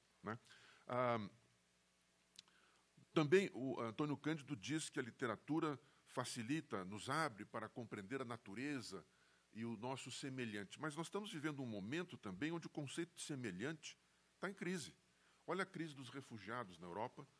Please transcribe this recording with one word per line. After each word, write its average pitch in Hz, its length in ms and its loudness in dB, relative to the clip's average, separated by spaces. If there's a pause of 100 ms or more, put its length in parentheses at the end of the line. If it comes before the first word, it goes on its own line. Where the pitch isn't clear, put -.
(220)
né? - 180 -2 (480)
Ah, 120 420 4 (1800)
também 170 400 10
o 127 280 0
Antônio 135 340 2
Cândido 147 400 -2
diz 123 340 0
que - 100 -2
a 135 40 2
literatura 135 760 2 (280)
facilita, 123 800 0
nos 101 240 -4
abre 135 340 2
para 110 240 -4
compreender 110 540 -4
a 127 40 -4
natureza 113 800 -4 (460)
e 113 140 -4
o 117 120 -4
nosso 127 340 -4
semelhante. 117 680 -4
Mas 147 160 -2
nós 160 120 -4
estamos 208 240 -4
vivendo 147 300 -2
um 131 60 0
momento 120 500 -2
também 104 340 -2
onde 165 160 -2
o - 40 -12
conceito 135 440 -2
de - 60 -10
semelhante 127 760 -2 (420)
tá 180 100 0
em 202 40 -4
crise. 170 420 -2 (500)
Olha 180 180 4
a - 20 0
crise 160 280 -4
dos 131 160 -8
refugiados 113 680 -4
na 90 80 -8
Europa. 113 400 -2 (120)